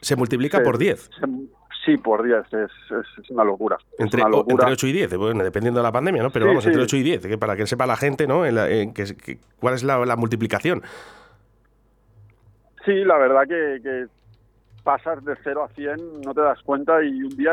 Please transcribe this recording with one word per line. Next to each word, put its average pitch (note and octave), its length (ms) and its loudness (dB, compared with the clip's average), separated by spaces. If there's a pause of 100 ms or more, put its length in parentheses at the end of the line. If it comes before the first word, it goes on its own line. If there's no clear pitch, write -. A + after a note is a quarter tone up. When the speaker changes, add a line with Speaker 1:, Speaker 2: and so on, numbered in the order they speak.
Speaker 1:
¿Se - 140 0
multiplica B2 420 0
Speaker 2:
se, B2+ 60 4
Speaker 1:
por A#2+ 120 2
diez? E3 320 0 (100)
Speaker 2:
se, - 80 -6 (600)
sí, D3+ 100 4
por A2 260 0
diez. A#2 300 2
Es, G#2+ 180 -2 (200)
es, G#2+ 340 -8
es - 60 -16
una A2+ 140 2
locura. G2+ 340 -2 (160)
Es - 60 -6
Speaker 1:
Entre, A2+ 200 0
Speaker 2:
una A2 80 4
Speaker 1:
o, A2 120 4
Speaker 2:
locura. A2+ 160 2
Speaker 1:
entre B2+ 160 4
ocho C3 140 -2
y C3+ 60 0
diez, F#3 180 0
eh, F2+ 60 -4
bueno, G#2 260 0
dependiendo A2 380 0
de A#2+ 40 2
la A#2 80 0
pandemia, B2 300 0
¿no? B2+ 80 2
Pero - 140 0
Speaker 2:
Sí, B2+ 40 2
Speaker 1:
vamos, A2 180 2
entre C#3 160 4
Speaker 2:
sí. - 20 2
Speaker 1:
ocho C#3 140 -2
y C3 40 2
diez, B2+ 240 0
que G#2+ 120 -4
para G#2 180 -2
que G#2 100 -2
sepa B2+ 200 -2
la A#2 100 0
gente, C#3 300 0
¿no? D#3+ 180 2
En A#2+ 120 0
la, G2+ 120 2
en G#2+ 240 0
que, G2+ 120 -6 (120)
que, - 220 -14 (200)
cuál B2+ 140 0
es B2+ 120 -4
la, C3 200 0
la A#2+ 120 0
multiplicación. A#2 680 -2 (2000)
Speaker 2:
Sí, G3 200 2
la F3 140 6
verdad C3+ 240 4
que, D3 400 -2
que B2+ 240 -6 (760)
pasas C#3+ 400 -2
de C#3+ 100 -4 (100)
cero D3 200 -4
a C#3 100 -10
cien, C#3+ 220 -6 (280)
no C3+ 100 -8
te D3 60 0
das D3 220 2
cuenta, C#3+ 400 2
y C3+ 200 -2
un B2+ 140 -8
día D3+ 160 0